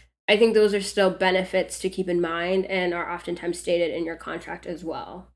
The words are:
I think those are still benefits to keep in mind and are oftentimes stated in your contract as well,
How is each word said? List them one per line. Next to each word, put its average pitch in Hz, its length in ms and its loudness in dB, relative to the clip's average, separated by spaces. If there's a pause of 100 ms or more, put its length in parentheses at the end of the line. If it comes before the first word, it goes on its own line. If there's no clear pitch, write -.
(280)
I 208 100 6
think 226 160 6
those 208 220 6
are 196 60 0
still 196 280 2
benefits 185 720 0
to 190 100 -2
keep 185 180 -4
in 175 140 0
mind 175 460 0
and 180 260 0
are 170 180 -4
oftentimes 175 460 -6
stated 170 340 0
in 165 140 -4
your 165 100 -6
contract 170 520 -10
as 170 180 -8
well, 151 500 -10